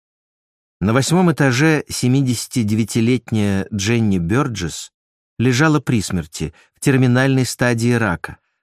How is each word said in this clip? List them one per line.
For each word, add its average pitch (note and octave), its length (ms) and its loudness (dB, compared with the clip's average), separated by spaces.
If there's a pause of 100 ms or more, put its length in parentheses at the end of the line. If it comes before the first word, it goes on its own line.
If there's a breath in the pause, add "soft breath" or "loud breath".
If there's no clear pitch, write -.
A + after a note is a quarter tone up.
(840)
На G#2 80 0
восьмом D#3+ 400 2
этаже C#3+ 560 0
семидесятидевятилетняя A2+ 1900 0
Дженни G#2+ 440 0
Бёрджес F#2+ 720 -4 (480)
лежала C#3 400 2
при B2 220 0
смерти D#2+ 520 -6 (200 soft breath)
в - 80 -20
терминальной C3 640 2
стадии A#2+ 480 0
рака G#2+ 440 -4 (260)